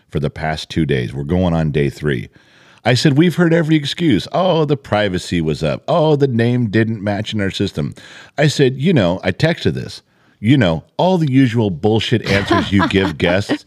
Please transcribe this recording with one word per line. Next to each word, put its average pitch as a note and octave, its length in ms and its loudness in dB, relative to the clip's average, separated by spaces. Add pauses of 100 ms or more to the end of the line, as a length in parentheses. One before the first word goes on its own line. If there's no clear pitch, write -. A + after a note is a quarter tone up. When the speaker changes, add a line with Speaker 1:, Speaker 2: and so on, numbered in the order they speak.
Speaker 1:
for D#2 100 -4
the C#2+ 100 -2
past D#2 400 -8
two D#2+ 160 -2
days. B1+ 280 -2
We're C#2 100 -8
going F2 300 0
on D#2+ 180 0
day C#2+ 180 0
three." C2 380 -6 (560)
I B2 120 2
said, C3+ 220 2
"We've E3+ 180 4
heard E3+ 180 2
every D#3+ 220 2
excuse. D3 580 0
Oh, D#3+ 320 0
the C#3+ 100 0
privacy F#2 640 -2
was D#2 220 -2
up. C#2+ 260 -4
Oh, D3+ 280 2
the C#3 120 2
name A#2+ 420 0
didn't A2 340 0
match G2+ 300 -4
in G#2+ 60 -4
our G2 120 -2
system." E2+ 420 -4 (460)
I D3+ 80 2
said, C3+ 340 2
"You F3 100 2
know," F#2 320 2
I F#2+ 80 0
texted D3 440 -2
this, - 260 -12 (380)
"you A#2+ 180 4
know, E2 260 2 (140)
all F3+ 220 2
the D3+ 120 0
usual A#2+ 380 2
bullshit G#2+ 580 0
answers G3+ 460 0
you G2 160 2
give - 280 0
Speaker 2:
<laughs> F2+ 80 0
Speaker 1:
guests, G2 420 -2